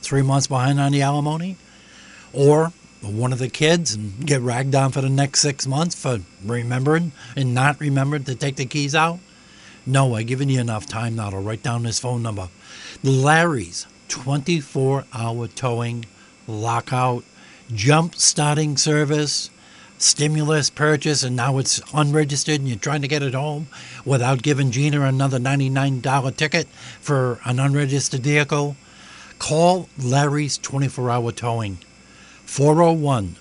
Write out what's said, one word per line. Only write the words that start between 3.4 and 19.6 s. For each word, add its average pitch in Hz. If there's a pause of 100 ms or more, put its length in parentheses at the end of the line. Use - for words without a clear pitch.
kids 156
and 107
get 139
ragged 127
on 135
for 139
the 135
next 139
six 139
months 147
for 123 (240)
remembering 127 (240)
and 127
not 135
remembering 139
to 135
take 139
the 139
keys 143
out? 165 (680)
No, 131
I've 113
given 131
you 131
enough 113
time 113
now 107
to 95
write 107
down 117
this 113
phone 123
number. 101 (520)
Larry's 135 (220)
twenty-four 139
hour 117
towing, 117 (420)
lockout, 117 (480)
jump 143
starting 147
service, 151 (480)